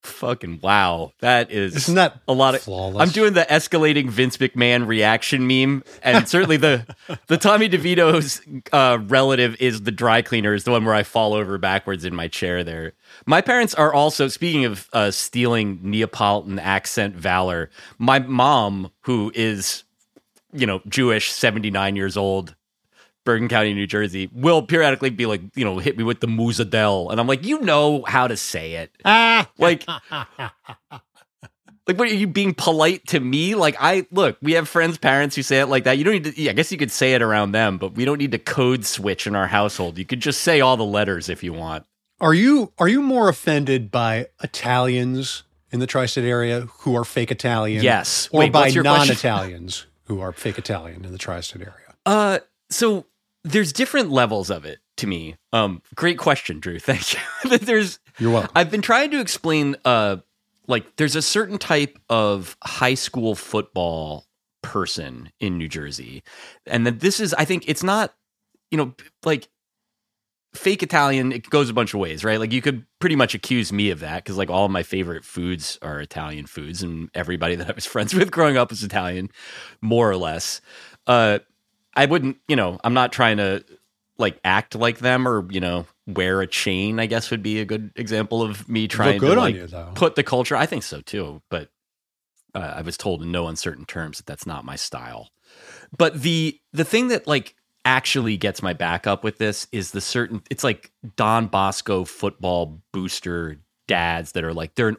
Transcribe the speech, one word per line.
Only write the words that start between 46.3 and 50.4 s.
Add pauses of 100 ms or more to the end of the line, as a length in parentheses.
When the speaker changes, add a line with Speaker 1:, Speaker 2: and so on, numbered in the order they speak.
Speaker 2:
who
are
fake
Italian?
Speaker 1:
Yes.
Speaker 2:
Or
Speaker 1:
Wait,
Speaker 2:
by
Speaker 1:
what's
your
question?
Speaker 2:
non-Italians (180)
who
are
fake